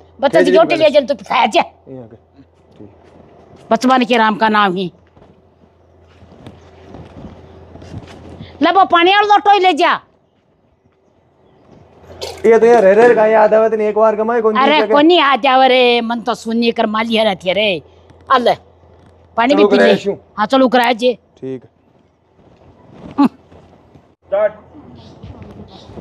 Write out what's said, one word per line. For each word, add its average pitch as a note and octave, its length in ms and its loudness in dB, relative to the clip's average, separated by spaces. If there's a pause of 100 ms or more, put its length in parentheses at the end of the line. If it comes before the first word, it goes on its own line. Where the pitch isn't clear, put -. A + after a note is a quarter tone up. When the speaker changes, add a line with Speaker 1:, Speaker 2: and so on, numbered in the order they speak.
(200)
Speaker 1:
बच्चे C#4 180 -2
जी F4 60 2
Speaker 2:
खेजड़ी F4+ 120 2
Speaker 1:
रोटी F4 200 2
ले D#4 80 0
Speaker 2:
बने। D4+ 60 2
Speaker 1:
जल C#4 160 0
तो C#4 80 -6 (100)
खाया A#3 220 -2
जे। C4+ 120 -2
Speaker 2:
ये - 60 0 (400)
के। A2+ 120 -20 (640)
ठीक। G#2 120 -20 (800)
Speaker 1:
बचपन B3+ 340 0
के A#3 120 -2
राम G#3+ 200 0
का A3 120 -2
नाम G#3 260 0
ही। F#3 180 -8 (3750)
ले E4 80 2
वो F#4+ 160 2
पानी F4 280 2
और G#4 100 2
लोटो G4+ 280 2
ही G4+ 80 2
ले F#4 120 2
जा। D4 220 0 (2500)
Speaker 2:
ये A3 120 4
तो A3 80 2
यार A#3 160 4
रह F#3+ 120 4
रह A#3 200 4
का G#3+ 120 2
याद G#3+ 280 2
आवे A3 160 2
तने G#3+ 180 -4
एक G#3 80 -6
बार G#3+ 200 2
कमाए A3+ 260 -4
कौन G#3+ 120 0
सी B3 60 0
Speaker 1:
अरे C#4+ 180 2
Speaker 2:
जगह? A3+ 160 -2
Speaker 1:
कोनी D#4+ 240 4
याद C4+ 300 0
आवे C4 200 4
रे, B3 320 2
मन A3+ 200 -6
तो A3 160 -6
सुनी A#3 360 -4
कर A3+ 140 -2
माली A3 300 -6
है G#3+ 80 0
रहती F#3 240 -4
है F3 60 -2
रे। G3 280 -2 (460)
अल्लाह, - 260 0 (840)
पानी A#3+ 180 0
भी D4 80 2
Speaker 2:
चलो G#4 60 4
Speaker 1:
पी C4 80 2
ले। A#3+ 60 2
Speaker 2:
कराए G#3+ 140 2
शू। G3 160 -6 (260)
Speaker 1:
हाँ, G#3+ 80 -2
चलो C4 220 0
कराए A#3+ 260 0
जे। A#3+ 180 -2 (240)
Speaker 2:
ठीक। C3 280 -14 (1500)
Speaker 1:
हम्म। C#4 80 4
Speaker 2:
स्टार्ट। - 1300 -10 (1500)